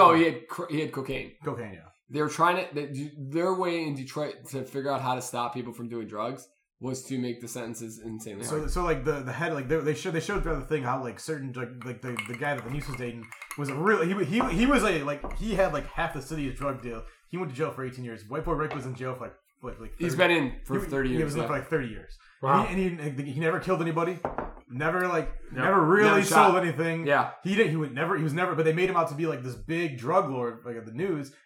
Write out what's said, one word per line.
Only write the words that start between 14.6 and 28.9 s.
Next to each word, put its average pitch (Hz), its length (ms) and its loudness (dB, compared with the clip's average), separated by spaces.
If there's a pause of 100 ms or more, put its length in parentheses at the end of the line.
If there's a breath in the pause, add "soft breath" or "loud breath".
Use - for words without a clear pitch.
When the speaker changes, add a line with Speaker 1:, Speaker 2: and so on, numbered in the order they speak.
Speaker 2:
was 269 160 6
a, 175 220 2
like, 143 340 -4
he 214 160 -2
had, 185 180 4
like, 143 200 -4
half 165 200 -2
the 151 80 -6
city 143 300 -6
of 123 60 -8
drug 131 260 -4
deal. 117 200 -10 (280 soft breath)
He 170 80 -6
went 175 140 -4
to 123 40 -12
jail 147 140 -2
for 131 140 -8
eighteen 127 200 -8
years. 110 240 -10
White 151 160 -6
Boy 170 100 0
Rick 151 200 -2
was 135 100 -6
in 127 120 -8
jail 127 180 -6
for, - 120 -12
like, - 80 -14 (260)
what, 113 200 -10
like, 113 160 -12
Speaker 1:
He's 165 200 0
Speaker 2:
thirty? 170 180 6
Speaker 1:
been 156 100 4
in 120 80 -2 (140)
for - 140 -2
Speaker 2:
He, 180 60 -4
Speaker 1:
thirty 131 240 0
Speaker 2:
he 127 40 0
Speaker 1:
years, 156 120 2
Speaker 2:
was 143 100 -2
in 160 60 0
Speaker 1:
yeah. - 40 -2
Speaker 2:
for, - 60 -2
like, 139 180 -4
thirty 143 160 0
years. - 300 -12 (260 soft breath)
Speaker 3:
Wow. 156 260 4
Speaker 2:
And 180 80 -2
he, 190 120 4
and 147 320 -4
he, 139 120 -6
he 131 80 -4
never 165 200 2
killed 180 200 2
anybody. 165 380 0 (500)
Never, 160 380 0
like, 165 260 0 (220)
Speaker 1:
Yep. 131 100 0
Speaker 2:
never 185 200 6
really 208 240 10
Speaker 1:
Never 202 160 8
shot. 160 260 8
Speaker 2:
sold 180 140 4
anything. 165 420 0
Speaker 1:
Yeah. 139 240 4 (140)
Speaker 2:
He 190 100 0
didn't. 196 160 6
He 160 60 0
would 143 180 -2
never. 165 220 0
He 156 80 0
was 147 80 2
never. 170 240 0
But 156 80 2
they 156 80 4
made 180 180 2